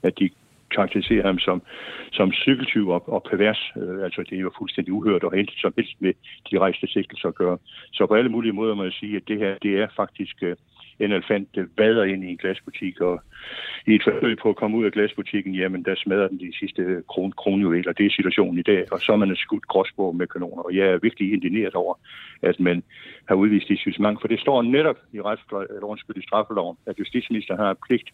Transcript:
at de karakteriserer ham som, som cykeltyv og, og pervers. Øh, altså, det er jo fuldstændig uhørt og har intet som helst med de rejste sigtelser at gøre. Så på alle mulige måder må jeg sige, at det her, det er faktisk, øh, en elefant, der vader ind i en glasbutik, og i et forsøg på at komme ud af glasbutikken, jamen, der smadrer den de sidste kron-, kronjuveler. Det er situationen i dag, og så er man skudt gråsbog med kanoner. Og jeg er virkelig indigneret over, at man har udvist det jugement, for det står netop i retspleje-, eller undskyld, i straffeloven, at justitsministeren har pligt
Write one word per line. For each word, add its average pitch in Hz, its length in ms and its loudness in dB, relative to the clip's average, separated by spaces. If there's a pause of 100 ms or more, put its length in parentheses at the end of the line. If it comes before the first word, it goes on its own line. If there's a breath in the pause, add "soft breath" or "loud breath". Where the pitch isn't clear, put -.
at - 160 0
de 98 100 2 (460)
karakteriserer 101 500 2
ham 95 140 2
som, 92 220 0 (500 loud breath)
som 95 220 2
cykeltyv 123 540 2
og, 87 220 0
og - 140 -2
pervers. 104 540 0
Øh, 95 260 -6
altså, 90 260 -6
det 95 80 -8
er 92 40 -4
jo 92 160 -4
fuldstændig - 360 -4
uhørt 104 300 2
og 85 80 0
har 92 60 0
intet 101 200 0
som - 200 -2
helst - 220 -2
med 185 140 2 (380 loud breath)
de 98 80 2
rejste 92 280 2
sigtelser - 400 -4
at 80 80 -4
gøre. 90 220 0 (360 loud breath)
Så 101 120 2
på 95 80 2
alle 120 160 4
mulige 113 240 0
måder 107 220 0
må 101 80 -4
jeg 92 100 -4
sige, 104 220 -8
at 95 120 -6
det 107 100 -2
her, 98 240 0
det 101 180 2
er 107 160 2
faktisk, - 460 -4
øh, 87 140 -2 (440 loud breath)
en 104 120 0
elefant, 98 440 0
der 95 100 -2 (120)
vader 110 260 6
ind 95 200 -2
i 92 40 -8
en 90 100 -8
glasbutik, - 640 -6
og 87 200 0 (680 loud breath)
i 110 80 8
et 101 80 4
forsøg 110 340 0
på - 120 0
at 101 60 2
komme 110 220 -2
ud 113 80 2
af 101 60 2
glasbutikken, 101 640 -2
jamen, 92 280 -2
der 92 120 -2
smadrer 98 320 0
den 92 120 -6
de 90 200 -12
sidste 90 500 -4
kron-, 95 220 -2
kronjuveler. 90 600 0
Det 101 140 2
er 98 40 6
situationen 92 500 0
i - 20 -4
dag, 95 320 2
og 92 60 -4
så - 120 0
er 107 40 6
man 98 200 2
skudt - 320 -6
gråsbog 95 480 0
med 87 120 -2
kanoner. 87 360 -8
Og 90 120 -4
jeg 98 120 4
er 92 140 4
virkelig 104 320 0
indigneret 95 400 0
over, 90 260 -2 (420 loud breath)
at 92 180 2
man 87 240 2 (440 loud breath)
har 95 80 4
udvist 101 320 4
det 98 180 2
jugement, 107 360 0
for - 60 -4
det 113 120 0
står 135 220 4
netop 135 360 2 (160)
i 104 80 -10
retspleje-, 101 480 -6
eller 104 180 -10
undskyld, 107 300 -12
i 92 100 -16
straffeloven, 101 580 -2
at 101 140 -8
justitsministeren 104 600 -4
har 101 180 2 (100)
pligt - 260 0